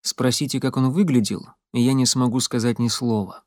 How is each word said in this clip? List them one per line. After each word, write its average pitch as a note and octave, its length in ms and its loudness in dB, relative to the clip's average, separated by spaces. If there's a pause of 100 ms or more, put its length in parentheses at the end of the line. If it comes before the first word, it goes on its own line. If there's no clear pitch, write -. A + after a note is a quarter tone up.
Спросите, B2+ 580 -2
как C3 160 -2
он C3 140 2
выглядел, C3 580 0 (240)
и B2 80 0
я B2+ 140 4
не B2+ 120 2
смогу B2 320 0
сказать A#2+ 400 -2
ни A#2+ 80 2
слова. A2 600 -2